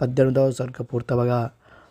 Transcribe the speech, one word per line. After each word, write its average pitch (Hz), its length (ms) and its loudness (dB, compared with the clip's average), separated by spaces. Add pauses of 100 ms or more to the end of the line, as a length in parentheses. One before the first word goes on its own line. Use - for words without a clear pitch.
పద్దెనిమిదవ 131 500 2
సర్గ 127 320 -8
పూర్తవగా 120 680 -2 (400)